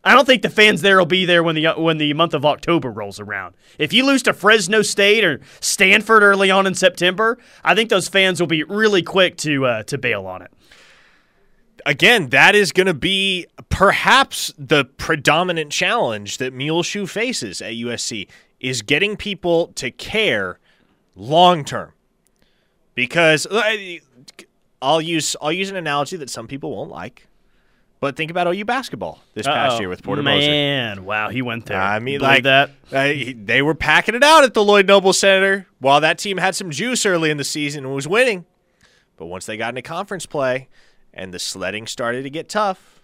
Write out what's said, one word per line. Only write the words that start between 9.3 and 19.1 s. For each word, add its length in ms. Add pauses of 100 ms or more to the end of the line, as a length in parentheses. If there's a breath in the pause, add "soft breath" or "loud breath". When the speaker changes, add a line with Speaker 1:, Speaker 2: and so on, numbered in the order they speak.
Speaker 1:
to, 280
uh, 160
to 160
bail 280
on 160
it. 100 (1300 soft breath)
Speaker 2:
Again, 440
that 260
is 160
gonna 240
be 520 (220)
perhaps 880
the 280
predominant 880
challenge 680
that 160
Muleshoe 540
faces 520
at 140
U 160
S 140
C, 240 (320 soft breath)
is 220
getting 340